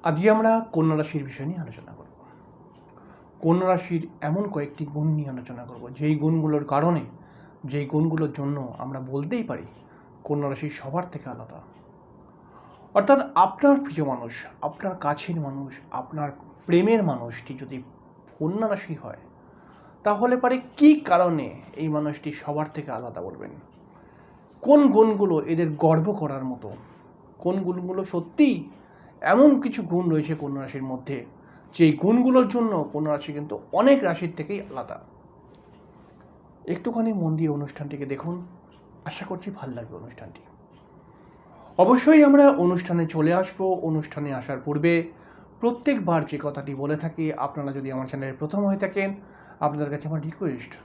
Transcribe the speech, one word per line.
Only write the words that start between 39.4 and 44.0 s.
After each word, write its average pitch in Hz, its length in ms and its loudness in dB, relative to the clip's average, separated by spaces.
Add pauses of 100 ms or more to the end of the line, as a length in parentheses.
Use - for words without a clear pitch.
ভাল 139 200 -12
লাগবে 117 260 -12
অনুষ্ঠানটি। - 440 -18 (1400)
অবশ্যই 254 460 8
আমরা 285 260 10
অনুষ্ঠানে 175 560 0
চলে 160 280 2
আসব। 185 480 -2
অনুষ্ঠানে 151 520 -4